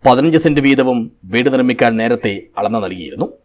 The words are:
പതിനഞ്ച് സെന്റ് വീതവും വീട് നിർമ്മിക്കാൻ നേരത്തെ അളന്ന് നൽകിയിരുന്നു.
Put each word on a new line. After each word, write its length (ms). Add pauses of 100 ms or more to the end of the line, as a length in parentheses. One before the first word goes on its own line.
പതിനഞ്ച് 360
സെന്റ് 220
വീതവും 320 (340)
വീട് 220
നിർമ്മിക്കാൻ 480
നേരത്തെ 320 (240)
അളന്ന് 260
നൽകിയിരുന്നു. 420 (180)